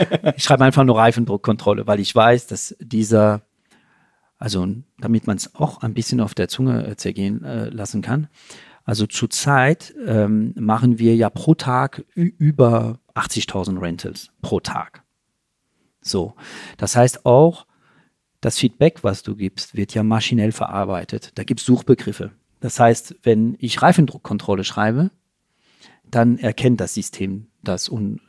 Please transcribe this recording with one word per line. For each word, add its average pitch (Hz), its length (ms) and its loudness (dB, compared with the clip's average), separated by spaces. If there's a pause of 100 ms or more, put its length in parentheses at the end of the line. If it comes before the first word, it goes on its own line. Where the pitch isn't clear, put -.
(360)
Ich - 80 -6
schreibe 131 220 6
einfach 135 180 6
nur 120 140 6
Reifendruckkontrolle, 110 920 2
weil 104 120 2
ich 98 140 -4
weiß, 117 340 4
dass - 320 -12
dieser, 107 640 2 (960)
also 95 300 -4 (320)
damit 113 260 0
man's - 300 -6
auch - 260 -4
ein 113 140 -6
bisschen 120 240 -2
auf 101 160 -2
der 92 120 -2
Zunge, 120 380 -2
äh, 104 100 -10
zergehen, 98 480 -6
äh, 117 260 -8
lassen 104 340 -8
kann. 147 240 -4 (560)
Also 107 240 -2
zurzeit, 139 880 0 (100)
ähm, 107 500 0
machen 113 440 0
wir 113 160 4
ja 110 160 2
pro - 240 2
Tag 131 500 -4 (100)
ü-, 175 220 -2
über 117 640 2 (160)
achtzigtausend 95 640 -6
Rentals 87 480 -10 (120)
pro - 180 -4
Tag. - 440 -8 (1000)
So, 95 340 -4 (420)
das - 180 -4
heißt - 300 2
auch, 151 400 6 (720)
das - 200 -4
Feedback, - 440 0
was 101 200 -4
du 104 120 -8
gibst, - 400 -10
wird 101 200 -6
ja 110 80 0
maschinell 110 480 0
verarbeitet. 98 840 -6
Da 104 80 -10
gibt's - 220 -6
Suchbegriffe. 120 640 0 (280)
Das - 200 -8
heißt, 117 440 2
wenn 113 360 2
ich - 220 -4
Reifendruckkontrolle 113 840 0
schreibe, 113 480 -2 (1000)
dann 120 280 2
erkennt 123 420 0
das 87 140 -6
System 98 540 -8 (160)
das 90 260 -6
und, 104 400 -6